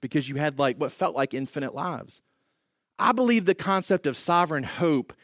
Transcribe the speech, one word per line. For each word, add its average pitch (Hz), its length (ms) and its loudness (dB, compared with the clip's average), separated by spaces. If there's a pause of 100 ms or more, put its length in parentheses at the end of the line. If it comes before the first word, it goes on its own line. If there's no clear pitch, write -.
because 131 280 -4
you 139 60 -8
had, 143 240 -2
like, 135 200 0
what 143 120 -4
felt 180 240 -4
like 135 180 -2
infinite 135 440 -6
lives. 151 460 -10 (760)
I - 140 4
believe 233 320 4
the 180 100 4
concept 190 500 0
of 135 120 -2
sovereign 165 480 2
hope 151 480 0 (120)